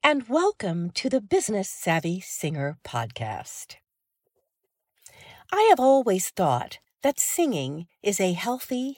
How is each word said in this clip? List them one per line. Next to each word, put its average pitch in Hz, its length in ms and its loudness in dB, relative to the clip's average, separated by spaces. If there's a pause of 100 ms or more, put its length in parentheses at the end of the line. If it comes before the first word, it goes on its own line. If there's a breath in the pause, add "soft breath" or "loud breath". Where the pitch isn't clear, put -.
and 285 240 2
welcome 214 640 0
to - 180 -4
the 262 120 0
Business 208 480 -2
Savvy 170 500 -2
Singer 151 640 -6
podcast. - 920 -10 (1800 loud breath)
I 427 160 6
have 349 100 8
always 247 500 4
thought 139 500 0 (240)
that 277 160 0
singing 165 640 -2 (160)
is 202 180 -2
a 185 140 2
healthy 254 640 -4